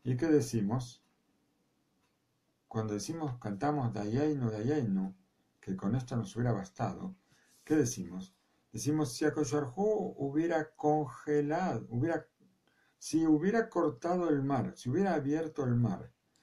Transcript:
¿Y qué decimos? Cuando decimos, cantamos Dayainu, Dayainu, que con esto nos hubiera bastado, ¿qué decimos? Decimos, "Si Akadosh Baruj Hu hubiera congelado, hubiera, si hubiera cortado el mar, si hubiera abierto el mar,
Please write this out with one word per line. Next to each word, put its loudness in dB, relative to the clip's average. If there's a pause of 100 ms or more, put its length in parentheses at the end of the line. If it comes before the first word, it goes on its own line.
¿Y 0
qué 0
decimos? 2 (1700)
Cuando -2
decimos, -6
cantamos -2
Dayainu, 0
Dayainu, 0 (440)
que -6
con 0
esto -4
nos -4
hubiera 2
bastado, -4 (480)
¿qué 2
decimos? -2 (360)
Decimos, -2
"Si -2
Akadosh 0
Baruj -2
Hu 0
hubiera 0
congelado, 0
hubiera, 0 (720)
si 2
hubiera 4
cortado 0
el 2
mar, 0
si -8
hubiera 2
abierto -2
el 2
mar, 2 (300)